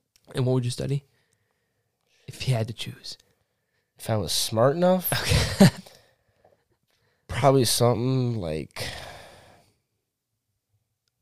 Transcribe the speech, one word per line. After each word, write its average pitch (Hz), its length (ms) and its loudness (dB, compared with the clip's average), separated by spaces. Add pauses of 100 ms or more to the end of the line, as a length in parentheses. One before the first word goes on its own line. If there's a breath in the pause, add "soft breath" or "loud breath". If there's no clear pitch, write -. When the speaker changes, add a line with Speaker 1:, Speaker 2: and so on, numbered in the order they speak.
(340)
Speaker 1:
And 135 120 -2
what 127 60 2
would 127 120 0
you 123 60 -4
study 135 340 -4 (1200)
if - 180 -14
you 131 80 0
had 110 140 -4
to 107 60 -12
choose? - 420 -14 (800)
Speaker 2:
If - 120 -10
I 110 80 0
was 87 140 -4
smart 123 440 2
enough? 180 360 0
Speaker 1:
Okay. - 640 4
<laughs> - 1500 -20
Speaker 2:
Probably 135 360 4
something 120 760 0
like, 78 440 -6 (2500 loud breath)